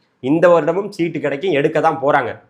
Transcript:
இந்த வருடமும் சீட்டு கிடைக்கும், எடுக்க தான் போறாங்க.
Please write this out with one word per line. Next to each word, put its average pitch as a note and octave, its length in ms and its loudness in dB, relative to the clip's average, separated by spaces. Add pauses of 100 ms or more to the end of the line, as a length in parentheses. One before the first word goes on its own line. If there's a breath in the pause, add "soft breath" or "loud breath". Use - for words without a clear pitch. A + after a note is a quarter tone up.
(200)
இந்த E3 280 2
வருடமும் E3+ 420 2
சீட்டு E3 300 -6
கிடைக்கும், C#3+ 320 -4
எடுக்க D#3 280 0
தான் D#3 220 0
போறாங்க. C3+ 380 0 (100)